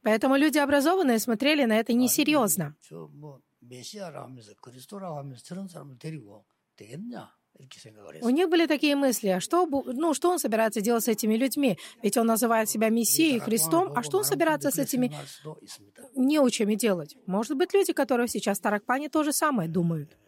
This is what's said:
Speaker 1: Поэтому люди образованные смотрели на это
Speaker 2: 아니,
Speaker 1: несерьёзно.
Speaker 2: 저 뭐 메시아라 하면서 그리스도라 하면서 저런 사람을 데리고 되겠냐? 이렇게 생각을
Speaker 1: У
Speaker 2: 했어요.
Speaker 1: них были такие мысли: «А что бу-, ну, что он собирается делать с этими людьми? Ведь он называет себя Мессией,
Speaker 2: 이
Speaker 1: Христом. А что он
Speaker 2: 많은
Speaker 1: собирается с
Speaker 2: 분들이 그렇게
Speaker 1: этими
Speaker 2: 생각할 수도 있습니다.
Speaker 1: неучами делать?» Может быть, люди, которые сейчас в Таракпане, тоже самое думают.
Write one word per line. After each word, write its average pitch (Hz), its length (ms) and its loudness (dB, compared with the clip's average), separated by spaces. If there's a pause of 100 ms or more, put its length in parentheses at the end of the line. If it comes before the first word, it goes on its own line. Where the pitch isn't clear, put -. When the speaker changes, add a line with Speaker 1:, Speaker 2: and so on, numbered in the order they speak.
Speaker 1:
Поэтому 247 340 2
люди 294 220 4
образованные 285 600 2
смотрели 269 460 2
на 220 120 2
это 226 140 0
Speaker 2:
아니, 247 160 4
Speaker 1:
несерьёзно. 233 680 0 (140)
Speaker 2:
저 160 220 -16
뭐 143 300 -20 (180)
메시아라 135 640 -16
하면서 123 380 -20
그리스도라 147 560 -14
하면서 139 260 -14
저런 190 240 -12
사람을 143 320 -18
데리고 117 460 -14 (320)
되겠냐? 175 580 -16 (240)
이렇게 131 200 -20
생각을 - 360 -20
Speaker 1:
У - 20 -20
Speaker 2:
했어요. 233 120 -2
Speaker 1:
них 320 200 2
были 330 180 4
такие 294 280 2
мысли: 254 340 2
«А 185 100 2
что 359 260 2
бу-, 277 260 -2
ну, 302 220 0
что - 160 2
он 359 80 2
собирается 226 440 0
делать 226 220 2
с - 40 0
этими 220 280 0
людьми? 254 400 0 (280)
Ведь 202 140 0
он 226 100 2
называет 226 420 2
себя 220 200 0
Мессией, 233 480 2
Speaker 2:
이 - 20 0
Speaker 1:
Христом. 320 560 0
А - 80 -2
что 392 160 0
он 415 40 0
Speaker 2:
많은 - 60 -2
Speaker 1:
собирается 302 400 0
с - 60 -4
Speaker 2:
분들이 277 100 -2
그렇게 - 40 -12
Speaker 1:
этими 254 180 0
Speaker 2:
생각할 147 200 -10
수도 - 360 -18
있습니다. - 380 -20 (140)
Speaker 1:
неучами 254 600 2
делать?» 190 400 -2 (100)
Может 214 320 -2
быть, 349 160 0
люди, 381 200 2
которые 247 340 0
сейчас 202 320 -4
в - 20 -12
Таракпане, 247 480 -2
тоже 302 240 0
самое 262 340 0
думают. 165 480 -2 (120)